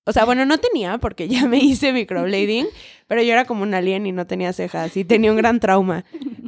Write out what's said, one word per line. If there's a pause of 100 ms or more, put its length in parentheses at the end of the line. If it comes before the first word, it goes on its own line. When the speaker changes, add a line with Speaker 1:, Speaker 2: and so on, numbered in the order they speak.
Speaker 1:
O
sea,
bueno,
no
tenía
porque
ya
me
hice
microblading, (200)
Speaker 2:
<laughs>
Speaker 1:
pero
yo
era
como
un
alien
y
no
tenía
cejas
y
tenía
un
gran
trauma. (440)